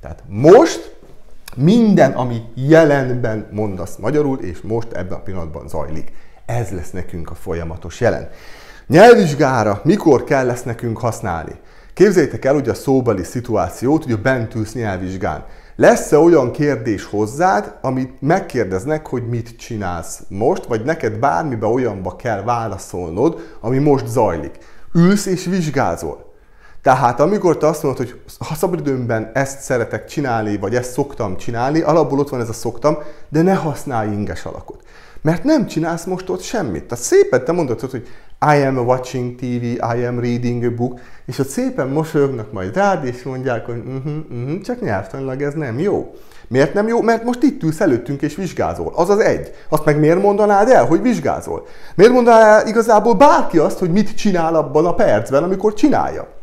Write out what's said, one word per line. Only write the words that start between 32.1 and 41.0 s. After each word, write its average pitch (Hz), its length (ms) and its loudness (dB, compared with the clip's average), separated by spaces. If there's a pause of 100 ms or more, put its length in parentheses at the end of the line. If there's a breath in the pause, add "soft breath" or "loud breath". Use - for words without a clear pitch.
ott 143 100 0
van 131 120 -4
ez 113 80 -4
a 113 40 -6
szoktam, 143 460 -2 (300 loud breath)
de 151 140 0
ne 190 120 4
használj 135 580 -4
inges 98 320 -6
alakot. - 380 -14 (380 soft breath)
Mert 170 240 0
nem 285 220 2
csinálsz 165 380 -4
most 185 240 -6
ott 185 120 -4
semmit. 156 440 -6
Tehát - 200 -10
szépen 359 400 2
te 160 80 -2
mondod, 156 280 -2
hogy 127 260 -8 (480 loud breath)
I 143 80 4
am 135 140 0
watching 123 580 -2
T 123 60 -16
V, 123 240 -4 (320)
I 123 80 -2
am 120 160 -4
reading 120 440 -2
a 117 100 0
book, 123 260 -4 (240 loud breath)